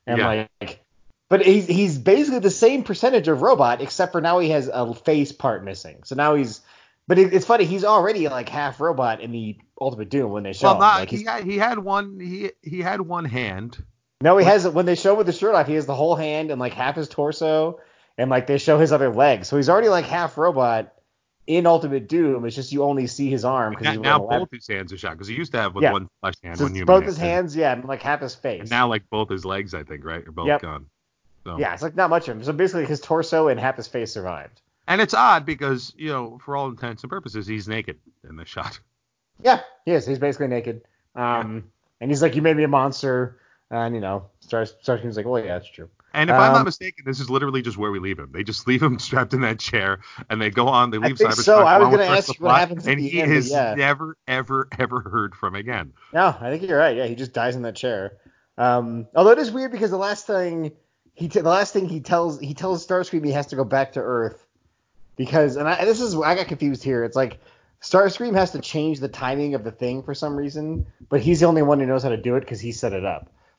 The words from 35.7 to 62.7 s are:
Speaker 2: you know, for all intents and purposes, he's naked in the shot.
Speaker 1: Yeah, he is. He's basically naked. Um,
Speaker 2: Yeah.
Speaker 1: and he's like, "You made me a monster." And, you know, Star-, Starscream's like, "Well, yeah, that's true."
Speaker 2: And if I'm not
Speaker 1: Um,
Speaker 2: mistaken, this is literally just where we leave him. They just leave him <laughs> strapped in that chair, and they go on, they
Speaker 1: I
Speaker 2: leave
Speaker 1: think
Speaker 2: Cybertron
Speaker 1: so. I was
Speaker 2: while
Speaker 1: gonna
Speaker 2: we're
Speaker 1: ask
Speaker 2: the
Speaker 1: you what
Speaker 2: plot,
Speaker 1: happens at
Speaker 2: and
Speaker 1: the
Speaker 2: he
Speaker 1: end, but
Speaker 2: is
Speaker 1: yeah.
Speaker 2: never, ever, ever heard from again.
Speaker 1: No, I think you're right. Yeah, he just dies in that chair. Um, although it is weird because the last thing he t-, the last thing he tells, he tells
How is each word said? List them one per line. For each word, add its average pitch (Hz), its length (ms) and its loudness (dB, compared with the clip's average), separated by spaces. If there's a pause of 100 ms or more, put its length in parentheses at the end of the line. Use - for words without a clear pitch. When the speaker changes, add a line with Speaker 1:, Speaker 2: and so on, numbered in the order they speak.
Speaker 2:
you 156 140 -10
know, 123 340 -8
for 143 120 -8
all 139 120 -4
intents 117 340 -10
and 127 80 -14
purposes, 110 380 -10
he's 104 180 -8
naked 107 320 -8 (300)
in 80 80 -20
the 82 80 -18
shot. - 340 -12 (640)
Speaker 1:
Yeah, 247 180 4 (240)
he 165 80 -2
is. 139 140 2
He's 131 140 -4
basically 143 280 -2
naked. 117 340 -6 (340)
Um, 117 400 -2
Speaker 2:
Yeah. 110 40 -10 (420)
Speaker 1:
and 131 80 -4
he's 143 120 0
like, 143 140 2
"You 151 60 0
made 160 140 4
me 151 80 2
a 147 40 0
monster." 131 720 -2 (320)
And, 117 240 -4
you 110 60 -6
know, 98 260 -6 (140)
Star-, 113 240 -4
Starscream's 117 520 -6
like, 107 100 -6
"Well, 120 160 -2
yeah, 92 120 -8
that's 90 140 -10
true." 82 200 -20 (260)
Speaker 2:
And 156 160 0
if 180 60 4
I'm - 160 6
not 135 60 6
Speaker 1:
Um, - 60 4
Speaker 2:
mistaken, 185 420 -8
this 131 140 -6
is 127 100 -8
literally 135 320 -2
just 113 160 -6
where 104 120 -4
we 98 80 -6
leave 92 220 -6
him. 69 120 -16
They 92 120 -8
just 104 240 -8
leave 127 140 2
him 127 160 2
<laughs> - 20 -12
strapped 127 340 -2
in 131 60 -2
that 110 180 -2
chair, 98 400 -2 (320)
and 110 100 -4
they 107 100 0
go 120 180 2
on, 123 220 4
they 110 80 -4
Speaker 1:
I 107 100 0
Speaker 2:
leave 135 100 -4
Speaker 1:
think 220 140 4
Speaker 2:
Cybertron - 120 0
Speaker 1:
so. 208 200 8
I 165 140 8
was - 100 8
Speaker 2:
while - 80 6
Speaker 1:
gonna 196 140 4
Speaker 2:
we're 190 60 4
Speaker 1:
ask 196 120 2
Speaker 2:
the - 60 -6
Speaker 1:
you 170 100 -8
what 175 60 2
Speaker 2:
plot, 175 100 8
Speaker 1:
happens 175 260 -2
at 135 60 0
Speaker 2:
and 143 80 0
Speaker 1:
the 139 80 -2
Speaker 2:
he 170 140 -2
Speaker 1:
end, 147 100 2
but 151 60 6
Speaker 2:
is 127 120 0
Speaker 1:
yeah. 127 260 0
Speaker 2:
never, 143 400 0 (120)
ever, 131 400 -2 (100)
ever 123 220 -2
heard 104 340 -4
from 95 220 -6
again. 101 360 -8 (200)
Speaker 1:
No, 170 280 2
I 120 100 -6
think 165 180 -6
you're 151 100 2
right. 147 180 4
Yeah, 127 100 -2
he 117 100 -6
just 127 160 -10
dies 123 240 -2
in 127 60 -8
that 113 140 -8
chair. 101 360 -6 (460)
Um, 117 480 0 (100)
although 190 140 8
it 247 80 8
is 254 120 -2
weird 254 220 -6
because 208 180 -2
the 190 60 -2
last 202 300 -4
thing 170 460 -4 (420)
he 165 140 -8
t-, 190 120 0
the 156 80 2
last 190 240 2
thing 190 160 -2
he 160 120 -6
tells, 170 400 0
he 147 140 -8
tells 180 320 -4